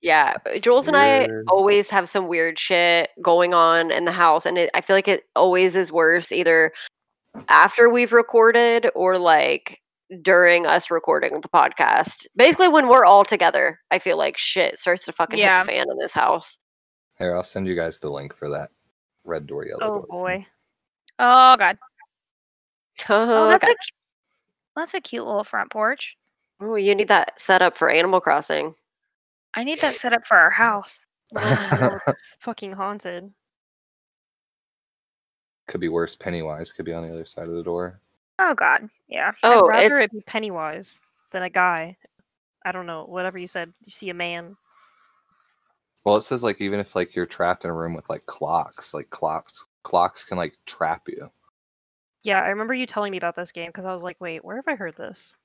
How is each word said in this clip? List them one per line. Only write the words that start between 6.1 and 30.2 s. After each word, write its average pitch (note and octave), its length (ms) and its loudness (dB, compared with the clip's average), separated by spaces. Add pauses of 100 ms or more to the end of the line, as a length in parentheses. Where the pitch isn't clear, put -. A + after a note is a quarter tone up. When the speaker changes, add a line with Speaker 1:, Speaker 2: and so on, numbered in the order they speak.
Speaker 1:
either E3 420 2 (760)
after G3 420 6
we've A#3+ 220 0
recorded A#3 840 4
or, F#3 240 0
like, D3+ 600 0 (420)
during F3 440 4
us D#3+ 260 2
recording D#3 500 -2
the - 80 -16
podcast. - 760 0 (100)
Basically, D#4+ 340 6
when D4 180 4
we're A#3+ 180 8
all G3+ 200 8
together, D#3+ 540 0 (120)
I F3+ 80 0
feel E3 180 -2
like D3 200 -2
shit - 420 -2
starts F3+ 260 -2
to E3+ 80 -14
fucking E3 240 -4
hit G#3 80 0
Speaker 3:
Yeah. F#3 180 4
Speaker 1:
the G3 80 -6
fan C3 180 -2
in C3 80 -8
this C#3 160 -8
house. - 460 -2 (600)
Speaker 2:
Here, F2 160 -4
I'll F2+ 80 -6
send G2 240 -8
you F#2 80 -4
guys E2 240 -6
the D2+ 120 -10
link C#2+ 240 -12
for D2 140 -12
that C#2+ 220 -10 (520)
red D#2+ 240 -10
door, C#2 180 -12
yellow - 180 -12
Speaker 4:
Oh, G#3+ 160 -4
Speaker 2:
door. F#3+ 100 -14
Speaker 4:
boy. F#3 380 -8 (720)
Speaker 3:
Oh, B3+ 380 8
God. G3 200 0 (1300)
Speaker 1:
Oh, A3 360 4
Speaker 3:
Oh, A3 40 4
that's F#4+ 160 6
Speaker 1:
God. A#4 60 4
Speaker 3:
a A#4 40 4
cu-, - 1000 -20
that's E4 200 -10
a C#4 60 -4
cute A#3 240 -12
little G#3+ 180 -4
front G#3 280 -6
porch. A3 460 -4 (420)
Speaker 1:
Oh, A3 160 -6
you G3+ 200 2
need G3+ 120 -2
that - 320 0
set F#3 220 4
up F3+ 160 2
for D3 120 2
Animal F3 300 2
Crossing. D3+ 560 -2 (800)
Speaker 3:
I A3+ 80 -8
need D4 180 -6
that C4+ 140 -2
set A#3 180 -4
up A#3 120 -4